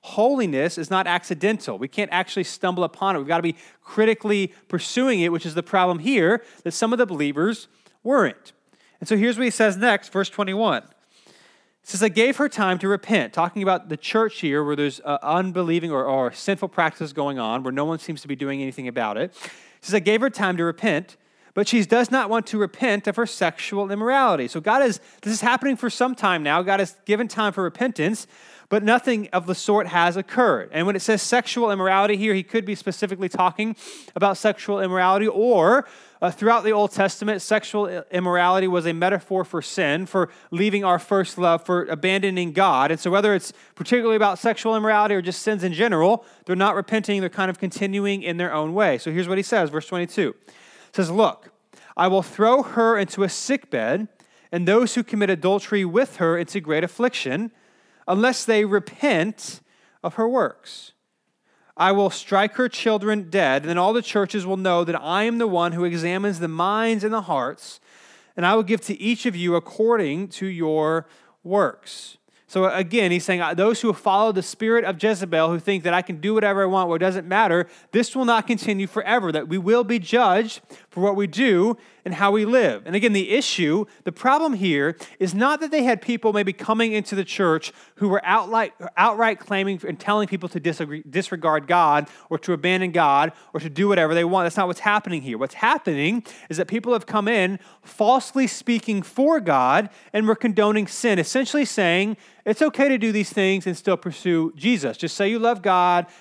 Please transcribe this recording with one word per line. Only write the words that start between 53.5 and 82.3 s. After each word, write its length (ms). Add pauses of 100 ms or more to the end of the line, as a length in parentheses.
bed, 380 (460)
and 160
those 260
who 80
commit 260
adultery 560
with 320
her 220
into 220
great 240
affliction, 640 (560)
unless 380
they 200
repent 960 (420)
of 120
her 140
works. 640 (840)
I 160
will 180
strike 460
her 120
children 640
dead, 320
and 80
then 80
all 140
the 100
churches 420
will 120
know 260
that 180
I 220
am 160
the 80
one 260
who 120
examines 560
the 80
minds 560
and 100
the 80
hearts, 560 (580)
and 80
I 120
will 80
give 180
to 180
each 260
of 100
you 180
according 760
to 180
your 600 (380)
works." 720 (320)
So 160
again, 480
he's 120
saying, 160
uh, 140
those 260
who 120
follow 400
the 100
spirit 420
of 160
Jezebel, 500
who 100
think 240
that 100
I 80
can 180
do 140
whatever 300
I 20
want, 220
well, 80
it 20
doesn't 300
matter, 400 (240)
this 240
will 80
not 240
continue 400
forever, 420
that 160
we 100
will 280
be 160
judged 600 (300)
for 100
what 160
we 100
do 500 (280)
and 100
how 180